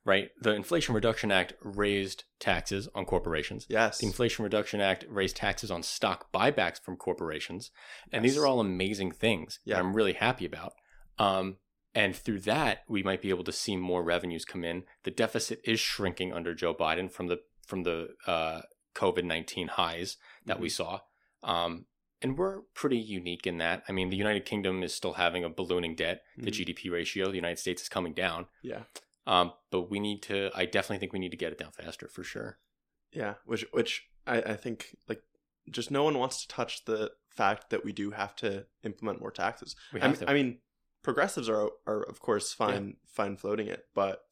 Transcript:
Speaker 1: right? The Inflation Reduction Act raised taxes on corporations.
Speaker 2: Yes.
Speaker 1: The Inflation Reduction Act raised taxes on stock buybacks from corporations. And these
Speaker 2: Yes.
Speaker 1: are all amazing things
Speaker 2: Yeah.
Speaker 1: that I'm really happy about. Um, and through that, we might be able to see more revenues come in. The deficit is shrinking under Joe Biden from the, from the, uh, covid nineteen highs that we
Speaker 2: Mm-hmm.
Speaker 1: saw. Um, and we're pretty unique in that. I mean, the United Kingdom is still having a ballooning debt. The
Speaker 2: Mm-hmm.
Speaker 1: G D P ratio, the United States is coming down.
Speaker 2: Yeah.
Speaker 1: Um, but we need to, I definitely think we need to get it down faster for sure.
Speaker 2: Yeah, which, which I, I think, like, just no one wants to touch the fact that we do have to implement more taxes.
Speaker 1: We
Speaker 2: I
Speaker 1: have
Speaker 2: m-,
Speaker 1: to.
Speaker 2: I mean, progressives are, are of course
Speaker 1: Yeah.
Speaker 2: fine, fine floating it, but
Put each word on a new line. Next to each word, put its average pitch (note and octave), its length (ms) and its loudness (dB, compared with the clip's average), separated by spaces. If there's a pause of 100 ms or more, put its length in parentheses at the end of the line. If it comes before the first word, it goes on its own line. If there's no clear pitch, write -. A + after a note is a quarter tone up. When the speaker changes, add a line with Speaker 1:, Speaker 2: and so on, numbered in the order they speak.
Speaker 1:
right? G2 240 6 (100)
The G#2+ 140 6
Inflation B2+ 400 0
Reduction A2 380 4
Act F#2 300 6
raised G2+ 640 0 (140)
taxes G2+ 540 0
on F#2+ 120 -4
corporations. E2 640 -2
Speaker 2:
Yes. A2 280 4
Speaker 1:
The A2+ 80 -2
Inflation A2+ 380 0
Reduction G#2 380 0
Act F#2+ 280 2
raised F#2+ 260 0
taxes G2+ 360 -2
on E2+ 100 -4
stock - 500 -2
buybacks G2 480 2
from F#2 160 -10
corporations. E2+ 760 -6 (400)
And A2+ 120 0
these C3 120 6
Speaker 2:
Yes. D3+ 80 4
Speaker 1:
are C#3+ 40 8
all B2+ 120 6
amazing F#2+ 540 0
things G#2 520 0
Speaker 2:
Yeah. G#2+ 100 0
Speaker 1:
that F2+ 80 4
I'm F#2+ 120 2
really G#2 180 6
happy A#2+ 320 2
about. E2 280 -8 (440)
Um, F#2+ 400 2 (380)
and G2+ 200 4
through G2+ 260 -4
that, A2+ 460 2
we G#2 140 0
might F#2+ 200 0
be G2 80 -2
able F#2 140 2
to - 80 -4
see - 240 -2
more F2+ 280 0
revenues E2+ 420 0
come F2 180 -8
in. E2+ 200 -4 (200)
The - 80 -6
deficit - 520 0
is A2+ 160 2
shrinking F#2 540 -2
under E2+ 200 -4
Joe E2 220 0
Biden E2+ 360 0
from F2+ 160 -6
the, E2+ 140 0 (240)
from F#2 180 -4
the, E2 260 -2 (180)
uh, D#2+ 340 0 (340)
covid F2+ 300 2
nineteen E2+ 440 -4
highs E2+ 480 -2 (280)
that F2+ 140 -2
we F2 80 -2
Speaker 2:
Mm-hmm. - 160 -2
Speaker 1:
saw. F2 160 -6 (420)
Um, E2+ 460 -2 (340)
and C3 160 -2
we're F#3+ 240 -2 (120)
pretty C3+ 260 2
unique F2+ 460 -6
in F2 120 -2
that. E2 320 0
I - 20 -4
mean, F#2 180 0
the F#2+ 60 -2
United G2+ 300 2
Kingdom F#2+ 360 0
is E2+ 120 -4
still F2 200 -2
having F2 300 2
a E2+ 60 -2
ballooning F2 460 0
debt. E2 260 -2 (160)
The B2 60 -10
Speaker 2:
Mm-hmm. A2 80 -2
Speaker 1:
G F#2+ 140 -2
D F2 80 -4
P F2+ 160 -8
ratio, F2 400 0
the F#2+ 60 -2
United E2+ 240 -2
States F2+ 220 -4
is - 80 -8
coming F2 240 -2
down. F2 340 -2 (140)
Speaker 2:
Yeah. - 220 -10 (440)
Speaker 1:
Um, F2+ 260 4 (180)
but F2+ 180 0
we G2+ 100 0
need G#2 240 -2
to, G2 320 0
I F#2 100 2
definitely G2 340 0
think F#2+ 120 -6
we F#2+ 80 -4
need F#2 120 -4
to - 60 -10
get E2 140 -4
it - 60 -10
down D#2 140 -12
faster - 360 -12
for - 160 -14
sure. - 360 -10 (520)
Speaker 2:
Yeah, G#2 240 -4 (100)
which, A2+ 260 -2
which - 360 0 (180)
I, A#2 160 0
I G#2+ 140 -2
think, - 400 -8 (140)
like, - 120 -6 (480)
just A#2 220 -4
no C#3 120 4
one D3+ 140 4
wants C3 260 0
to - 40 -16
touch - 380 -4
the G#2+ 260 0 (180)
fact G#2 420 2
that G#2+ 120 0
we G#2 80 -4
do G2+ 200 -4
have G2+ 260 -6
to G2 300 -4 (160)
implement G#2+ 360 -4
more G#2 120 -10
taxes. - 440 -4 (160)
Speaker 1:
We - 100 -4
Speaker 2:
I C3+ 60 6
Speaker 1:
have D3 140 2
Speaker 2:
m-, - 60 -4
Speaker 1:
to. C#3 40 4
Speaker 2:
I - 20 4
mean, C3 260 2 (440)
progressives C3 460 0
are, G#2+ 220 2 (140)
are G#2+ 180 -2
of - 180 -10
course G#2 360 0
Speaker 1:
Yeah. A2 100 2
Speaker 2:
fine, G2+ 280 -2 (100)
fine G2 320 -4
floating G#2 300 -2
it, - 260 -8
but G2 380 0